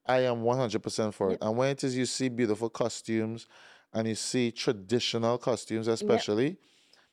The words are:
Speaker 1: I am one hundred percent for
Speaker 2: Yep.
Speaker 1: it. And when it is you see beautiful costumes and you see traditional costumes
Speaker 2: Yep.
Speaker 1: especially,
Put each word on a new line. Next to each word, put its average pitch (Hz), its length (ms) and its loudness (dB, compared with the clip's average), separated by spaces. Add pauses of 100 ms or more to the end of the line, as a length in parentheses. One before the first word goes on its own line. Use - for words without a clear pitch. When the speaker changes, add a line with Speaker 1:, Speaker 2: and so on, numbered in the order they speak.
Speaker 1:
I 127 140 4
am 120 220 0
one 120 140 2
hundred 110 260 0
percent 110 300 -2
for 98 180 2
Speaker 2:
Yep. 90 100 -2
Speaker 1:
it. - 40 -2
And 110 120 0
when 135 140 2
it 135 120 -6
is 131 140 0
you 127 80 2
see 131 240 -2
beautiful 113 400 0
costumes 113 800 -4 (460)
and 110 140 -2
you 110 80 -2
see 120 360 0
traditional 117 840 0
costumes 113 500 -2
Speaker 2:
Yep. 113 80 4
Speaker 1:
especially, 110 600 2 (560)